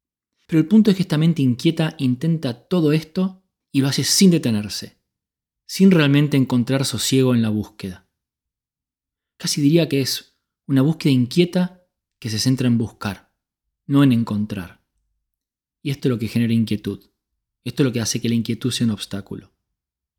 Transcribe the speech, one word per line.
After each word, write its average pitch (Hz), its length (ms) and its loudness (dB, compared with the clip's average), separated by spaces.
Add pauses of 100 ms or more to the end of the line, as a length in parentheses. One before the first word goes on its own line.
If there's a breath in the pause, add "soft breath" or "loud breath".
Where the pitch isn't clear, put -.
(480)
Pero 160 120 0
el 156 80 2
punto 214 240 6
es 190 60 0
que 185 60 0
esta 160 140 -2
mente 160 240 2
inquieta 151 560 0
intenta 139 720 -2
todo 156 260 2
esto 185 500 -4 (280)
y 139 100 2
lo 135 60 2
hace 143 160 -2
sin 190 280 4
detenerse, 110 720 -2 (640)
sin 190 260 4
realmente 143 460 4
encontrar 131 480 0
sosiego 127 480 0
en 117 80 2
la 113 80 0
búsqueda. 98 600 -8 (1300)
Casi - 240 -6
diría 156 280 2
que 139 120 -2
es - 360 -8 (300)
una 135 140 2
búsqueda 156 300 0
inquieta 170 760 0 (320)
que 117 100 -10
se 110 100 -6
centra 131 280 0
en 120 100 2
buscar, - 560 -8 (520)
no 143 180 2
en 135 80 4
encontrar. 104 760 -4 (960)
Y 147 80 -8
esto 135 180 -4
es 131 40 2
lo 117 80 -2
que 110 80 -4
genera 117 260 0
inquietud. 107 560 -2 (540)
Esto 123 200 -2
es - 20 2
lo 120 80 -2
que 117 80 -4
hace 110 200 -4
que 117 80 -2
la 117 60 0
inquietud 117 360 -4
sea 120 140 -2
un 113 60 0
obstáculo. - 600 -12 (640)